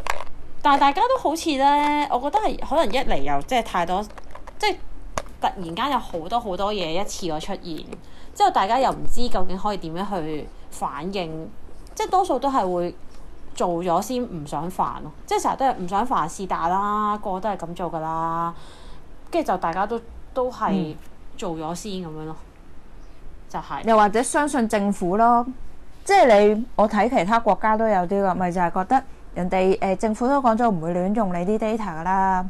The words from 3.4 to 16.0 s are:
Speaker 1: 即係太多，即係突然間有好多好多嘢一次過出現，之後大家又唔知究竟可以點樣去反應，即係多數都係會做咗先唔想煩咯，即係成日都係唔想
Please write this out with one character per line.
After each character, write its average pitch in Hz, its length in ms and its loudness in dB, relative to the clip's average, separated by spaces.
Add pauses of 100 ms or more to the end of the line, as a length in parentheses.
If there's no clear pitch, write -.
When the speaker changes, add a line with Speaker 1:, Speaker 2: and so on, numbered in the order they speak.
Speaker 1:
即 - 120 -2
係 226 80 2
太 180 220 -2
多， 185 180 -2 (540)
即 427 100 0
係 392 80 0 (680)
突 240 60 0
然 175 280 -6
間 247 160 -2
有 254 80 0
好 - 200 -6
多 196 200 -4
好 208 160 -4
多 196 180 -2
嘢 175 280 -2
一 - 20 0
次 196 240 -4
過 151 120 -2
出 196 140 -6
現， 160 300 -8 (500)
之 415 100 2
後 392 80 6
大 208 140 2
家 226 140 2
又 240 100 4
唔 151 200 -2
知 247 180 10
究 196 180 8
竟 190 120 2
可 208 160 -2
以 196 40 -4
點 160 160 -8
樣 190 160 -4
去 156 380 -4 (220)
反 160 440 -6
應， 160 360 -6 (440)
即 440 100 -4
係 370 60 -4
多 381 160 4
數 302 140 0
都 277 100 0
係 214 240 2
會 175 220 -2 (580)
做 175 300 -2
咗 175 180 2
先 247 220 -4
唔 165 240 -8
想 156 220 -4
煩 131 320 -4
咯， 147 100 -12 (140)
即 - 100 0
係 392 60 2
成 208 120 0
日 - 40 -4
都 269 80 0
係 254 120 2
唔 180 100 -6
想 202 200 0